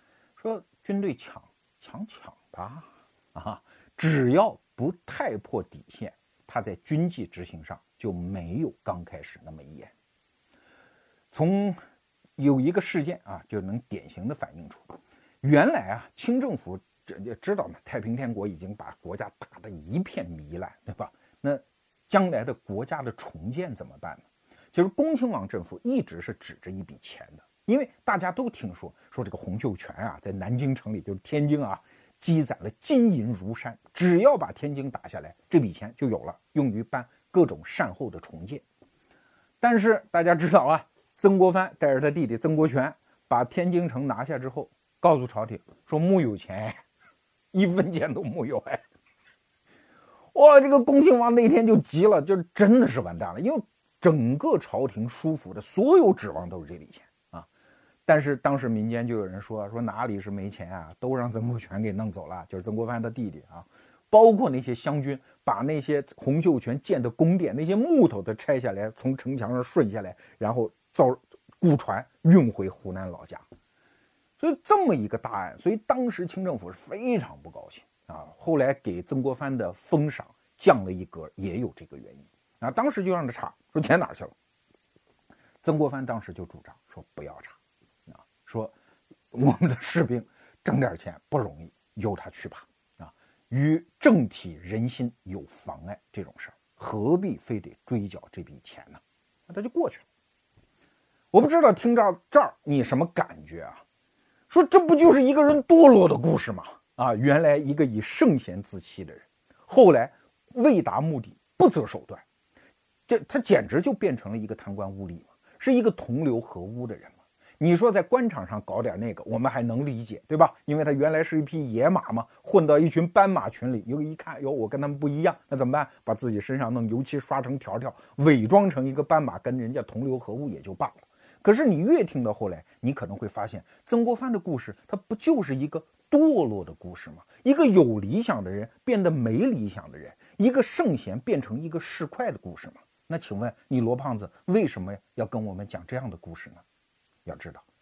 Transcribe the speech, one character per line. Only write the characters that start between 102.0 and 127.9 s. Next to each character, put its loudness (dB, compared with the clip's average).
这 6
儿 4
你 0
什 0
么 0
感 -6
觉 -16
啊？ -18
说 6
这 8
不 4
就 8
是 6
一 6
个 6
人 4
堕 12
落 10
的 2
故 0
事 -6
吗？ -12
啊， 0
原 4
来 6
一 -2
个 0
以 -2
圣 2
贤 -12
自 -16
欺 -16
的 -18
人， -20
后 10
来 2
为 4
达 -2
目 -2
的 -12
不 6
择 -2
手 -12
段， -18
这 2
他 -6
简 2
直 0
就 0
变 -2
成 -12
了 -6
一 -8
个 -10
贪 -14
官 -8
污 -12
吏 -14
嘛， -20
是 0
一 4
个 2
同 -4
流 -2
合 -14
污 -12
的 -10
人 -20
嘛。 -20
你 4
说 2
在 2
官 0
场 -8
上 -10
搞 -6
点 -4
那 -8
个， -16
我 -6
们 -2
还 -4
能 -4
理 -8
解， -14
对 -6
吧？ 4
因 -2
为 -2
他 0
原 0
来 0
是 -4
一 0
匹 -8
野 2
马 -2
嘛， -6
混 4
到 6
一 4
群 0
斑 4
马 -2
群 -6
里， -6
又 -6
一 -8
看， -16
哟， -4
我 -4
跟 -6
他 -4
们 -8
不 -2
一 -4
样， 2
那 -6
怎 0
么 -2
办？ -2
把 -2
自 -4
己 -2
身 -6
上 -4
弄 -2
油 -2
漆 -6
刷 -4
成 -6
条 -8
条， -8